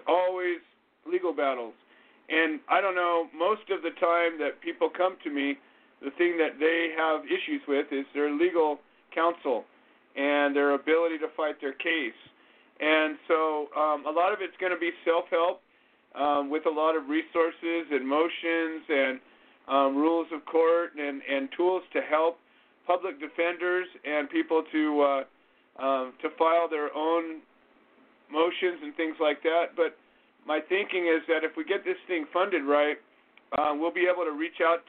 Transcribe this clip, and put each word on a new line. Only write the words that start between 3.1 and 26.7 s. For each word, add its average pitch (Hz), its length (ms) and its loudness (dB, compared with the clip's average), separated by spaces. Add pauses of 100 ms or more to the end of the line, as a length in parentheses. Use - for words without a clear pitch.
most 202 320 0
of 180 140 -2
the 165 80 -2 (100)
time 170 380 2
that 143 220 -4
people 165 280 -2
come 180 340 0
to 160 60 -6
me, 143 300 -2 (440)
the 139 140 -6
thing 175 200 2
that 151 220 0
they 165 380 2
have 156 280 0
issues 151 420 -4
with 143 240 0
is 135 220 -4
their 147 160 0
legal 156 500 2 (340)
counsel 160 500 0 (520)
and 143 400 2
their 143 180 4
ability 160 460 0
to 156 80 -4 (100)
fight 151 240 -4
their 139 120 -6
case. 151 440 -4 (600)
And 156 380 2 (100)
so, 156 500 0
um, 147 280 0
a 151 60 -4
lot 175 220 2
of 202 80 -8
it's 175 180 -10
gonna 180 180 -2
be 170 140 -2 (140)
self-help, 170 560 0 (520)
um, 143 360 0
with 156 160 -4
a 165 40 2
lot 156 260 0
of 147 120 -4
resources 165 840 -2
and 131 160 0
motions 160 840 0
and, 131 300 0 (480)
um, 135 280 2
rules 160 380 2
of 147 120 -12
court 165 500 2
and, 143 280 -8
and 135 320 -4
tools 180 280 0 (100)
to 139 80 0
help 156 380 0 (460)
public 175 340 -2
defenders 175 680 -2 (160)
and 147 260 -2
people 160 420 0
to, 151 300 2
uh, 139 220 2 (580)
um, 131 400 -2
to 156 160 -4
file 165 320 4
their 147 260 -4